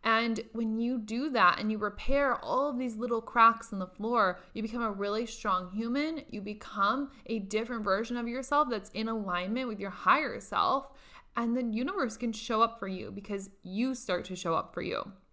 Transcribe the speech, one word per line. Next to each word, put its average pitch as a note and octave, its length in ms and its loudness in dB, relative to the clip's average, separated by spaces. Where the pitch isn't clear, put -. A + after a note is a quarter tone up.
And A3+ 360 2
when A3 260 -2
you A#3+ 200 0
do A3+ 320 -4
that G3+ 280 6
and G#3+ 120 0
you A3 80 -2
repair B3 640 2
all B3+ 260 0
of B3 80 -4
these A#3+ 180 -4
little A#3 240 -2
cracks A3+ 520 6
in G3 60 -4
the F#3 80 -4
floor, G#3 540 2
you A3 80 -4
become A3+ 200 -4
a G#3+ 100 -2
really G3+ 340 -2
strong F#3 440 -2
human. C4 600 -2
You G#3 100 -6
become G#3 720 0
a A3+ 140 -2
different G#3+ 440 -4
version G#3+ 320 0
of A#3 120 -4
yourself C4 420 2
that's G#3 200 -4
in A3 180 -4
alignment G#3+ 600 -2
with G#3 120 -6
your G3 100 -4
higher C4 500 4
self. - 480 2
And A#3 200 0
the B3+ 80 0
universe B3 520 -2
can A#3 160 -2
show A3 300 0
up A3+ 160 0
for G3 100 -6
you F#3 220 -6
because G3 400 -8
you A3+ 320 -2
start F#3+ 320 -2
to F#3 100 -8
show E3 180 -2
up - 180 -2
for - 100 -6
you. - 300 -4